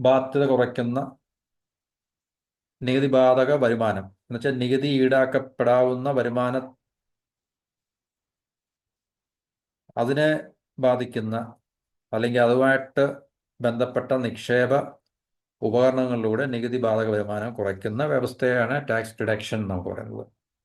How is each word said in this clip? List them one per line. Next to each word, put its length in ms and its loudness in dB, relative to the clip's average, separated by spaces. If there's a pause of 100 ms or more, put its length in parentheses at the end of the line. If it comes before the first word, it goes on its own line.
ബാധ്യത 460 2
കുറയ്ക്കുന്ന, 480 0 (1900)
നികുതി 280 2
ബാധക 360 6 (120)
വരുമാനം 420 0 (200)
എന്ന് 120 -10
വെച്ചാൽ 260 -2
നികുതി 260 0 (140)
ഈടാക്കപ്പെടാവുന്ന 1120 2
വരുമാനം, 480 -2 (3250)
അതിനെ 280 2 (560)
ബാധിക്കുന്ന 500 0 (800)
അല്ലെങ്കിൽ 300 2
അതുമായിട്ട് 580 2 (640)
ബന്ധപ്പെട്ട 460 -2 (140)
നിക്ഷേപ 460 0 (960)
ഉപകരണങ്ങളിലൂടെ 760 0 (100)
നികുതി 320 -4
ബാധക 300 0
വരുമാനം 420 -4
കുറയ്ക്കുന്ന 540 -4
വ്യവസ്ഥയാണ് 640 -2 (140)
ടാക്സ് 300 -4
ഡിഡക്ഷൻ 420 -4
എന്ന് 120 -6
നമുക്ക് 200 -6
പറയുന്നത്. 320 -12 (400)